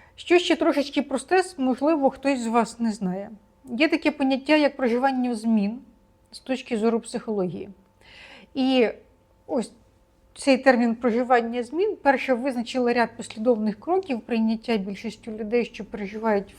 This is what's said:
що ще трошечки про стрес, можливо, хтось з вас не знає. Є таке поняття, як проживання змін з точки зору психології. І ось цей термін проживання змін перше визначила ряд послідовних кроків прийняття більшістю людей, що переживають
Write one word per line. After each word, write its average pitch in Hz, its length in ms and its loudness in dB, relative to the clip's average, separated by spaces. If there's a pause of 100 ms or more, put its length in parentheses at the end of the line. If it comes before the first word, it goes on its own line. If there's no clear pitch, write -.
(160)
що - 220 2
ще 339 180 2
трошечки 294 460 0
про 262 160 -4
стрес, 359 400 -2
можливо, 269 520 2
хтось 269 300 -2
з 233 60 -4
вас 226 340 0
не 226 120 0
знає. 196 380 -6 (340)
Є 254 240 0
таке 320 220 0
поняття, 269 460 0
як 285 200 2
проживання 247 580 0
змін 220 440 0 (520)
з - 80 -20
точки 247 400 -6
зору 226 220 2
психології. 202 680 -6 (840)
І 254 340 4 (580)
ось 247 260 -4 (640)
цей 262 240 4
термін 240 360 4
проживання 240 680 0
змін 349 400 -2
перше 262 320 2
визначила 240 580 -2
ряд 233 240 0
послідовних 214 640 -2
кроків 339 400 -2
прийняття 226 560 -2
більшістю 202 560 -8
людей, 220 320 -2
що - 200 -10
переживають 208 760 -4